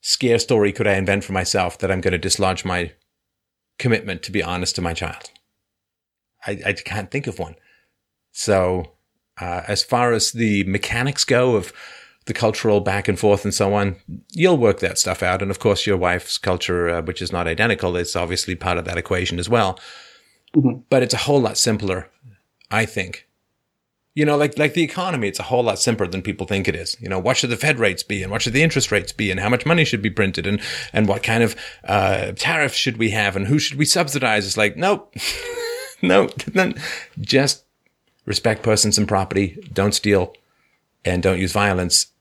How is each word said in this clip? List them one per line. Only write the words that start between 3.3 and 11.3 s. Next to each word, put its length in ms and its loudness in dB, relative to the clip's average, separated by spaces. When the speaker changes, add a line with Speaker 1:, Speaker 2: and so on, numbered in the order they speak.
Speaker 1:
commitment 460 -2
to 80 -10
be 100 0
honest 340 -4
to 60 -4
my 120 -2
child? 360 -8
I, 200 -6
I 60 2
can't 380 -8
think 160 -6
of 120 -6
one. 160 -8
So, 600 0
uh, 280 -6
as 140 -2
far 300 2
as 200 0
the 320 2
mechanics 600 -2
go 320 4